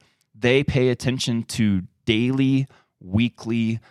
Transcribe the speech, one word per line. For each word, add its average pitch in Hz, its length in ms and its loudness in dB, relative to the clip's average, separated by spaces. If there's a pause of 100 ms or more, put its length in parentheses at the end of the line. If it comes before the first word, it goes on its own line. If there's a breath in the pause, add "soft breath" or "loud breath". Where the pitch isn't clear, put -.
(340)
they 127 300 2
pay 127 240 0
attention 123 560 -2
to 104 380 0 (240)
daily, 135 600 2 (340 soft breath)
weekly, 113 800 -2 (120)